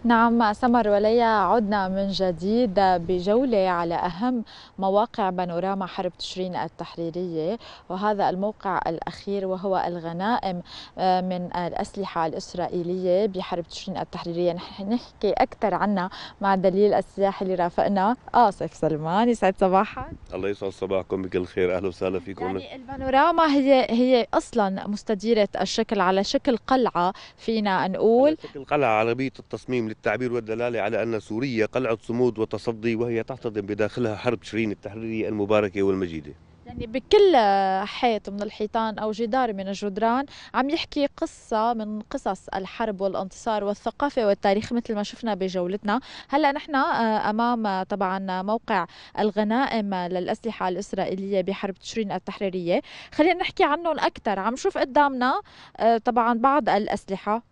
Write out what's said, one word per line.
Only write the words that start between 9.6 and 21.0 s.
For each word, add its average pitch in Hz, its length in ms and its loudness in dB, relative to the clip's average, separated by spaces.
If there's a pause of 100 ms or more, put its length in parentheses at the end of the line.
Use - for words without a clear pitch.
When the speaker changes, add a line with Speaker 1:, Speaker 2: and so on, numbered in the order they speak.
Speaker 1:
الغنائم، 175 760 -4 (360)
آه، 185 220 2
من 180 360 -4
الأسلحة 175 680 -4
الإسرائيلية 180 1000 -2
بحرب 185 380 -4
تشرين - 340 -10
التحريرية. 175 540 -2
نح-، 180 280 -10
نحكي 208 520 -4
أكثر - 420 0
عنها 185 360 0 (300)
مع 196 140 2
دليل 190 400 4
السياحي 196 500 0
اللي 185 100 -2
رافقنا، 190 640 2 (180)
آصف 202 400 4
سلمان. 160 540 0
يسعد 196 320 2
صباحك. 202 460 2 (280)
Speaker 2:
الله 95 140 -4
يسعد 101 220 -4
صباحكم 95 520 -2